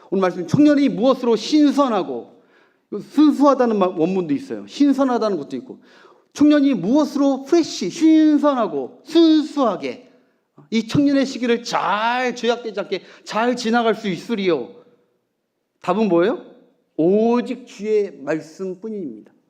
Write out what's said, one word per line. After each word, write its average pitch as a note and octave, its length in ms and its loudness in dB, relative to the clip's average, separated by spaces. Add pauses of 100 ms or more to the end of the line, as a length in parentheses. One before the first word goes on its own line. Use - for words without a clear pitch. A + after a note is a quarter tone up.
오늘 F#3+ 120 -2
말씀, F3+ 240 -2
청년이 C#4+ 440 2
무엇으로 A#3 480 0
신선하고, A#3 1040 0 (560)
순수하다는 B3+ 800 2
마-, F3+ 80 2
원문도 F3+ 460 -2
있어요. G#2+ 340 -8
신선하다는 B3+ 720 0
것도 C#3 200 -10
있고. G#2 240 -14 (520)
청년이 C#4+ 400 4
무엇으로 C4+ 720 0
프레시, D4+ 440 -2
신선하고 D4 1160 2
순수하게 C4 1040 0 (580)
이 A3 180 -2
청년의 C#4 380 2
시기를 A#3+ 380 -4
잘, A3+ 720 -2
죄악되지 A#3 460 -4
않게 F3+ 220 -8 (200)
잘 A#3+ 320 -2
지나갈 A3+ 400 0
수 G#3+ 120 -8
있으리요? F3 680 -4 (1080)
답은 G#3 280 -2
뭐예요? F3+ 360 0 (500)
오직 A3+ 720 0
주의 G#3 460 -4
말씀뿐입니다. D#3+ 1200 -10 (160)